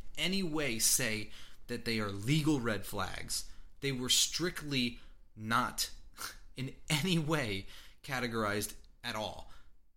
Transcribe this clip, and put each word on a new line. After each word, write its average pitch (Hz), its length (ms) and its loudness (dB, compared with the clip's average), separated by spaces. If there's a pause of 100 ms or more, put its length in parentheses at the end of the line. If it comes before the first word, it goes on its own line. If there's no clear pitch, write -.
(160)
any 185 260 2
way 151 360 0
say 107 500 4 (380)
that 117 180 -4
they 113 140 2
are 104 120 0
legal 139 500 4
red 110 260 0
flags. - 580 -2 (380)
They 139 100 0
were 123 160 -2
strictly 139 920 2 (360)
not 113 540 0 (280)
<laughs> - 380 -10
in 135 160 -4 (160)
any 165 300 4
way 139 480 2 (360)
categorized 110 680 0 (300)
at 117 140 -4
all. 104 340 -4 (460)